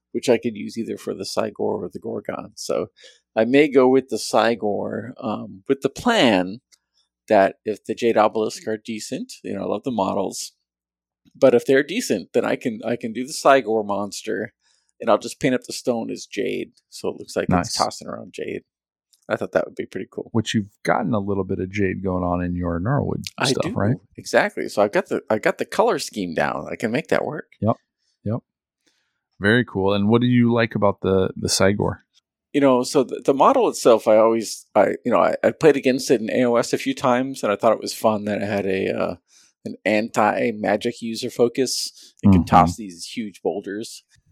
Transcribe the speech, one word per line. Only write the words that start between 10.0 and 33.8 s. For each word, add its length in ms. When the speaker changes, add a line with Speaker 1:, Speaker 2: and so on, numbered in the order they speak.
Speaker 1:
but 220
if 100
they're 160
decent, 520
then 100
I 140
can, 280
I 120
can 160
do 120
the 80
Cygor 520
monster, 680
and 120
I'll 80
just 200
paint 140
up 140
the 60
stone 360
as 160
Jade, 460
so 200
it 100
looks 160
like 140
Speaker 2:
Nice. 180
Speaker 1:
it's 100
tossing 300
around 260
Jade. 300
I 60
thought 160
that 160
would 80
be 100
pretty 260
cool. 200
Speaker 2:
Which 240
you've 260
gotten 320
a 60
little 240
bit 160
of 100
Jade 340
going 200
on 200
in 120
your 240
Gnarlwood 440
Speaker 1:
I 140
Speaker 2:
stuff, 140
Speaker 1:
do. 80
Speaker 2:
right? 240
Speaker 1:
Exactly. 520
So 120
I've 100
got 180
the, 200
I 80
got 220
the 60
color 340
scheme 340
down. 380
I 60
can 120
make 200
that 160
work. 240
Speaker 2:
Yep. 140
Yep. 160
Very 260
cool. 280
And 160
what 120
do 60
you 240
like 220
about 280
the, 340
the 120
Cygor? 520
Speaker 1:
You 80
know, 200
so 220
the, 200
the 120
model 340
itself, 380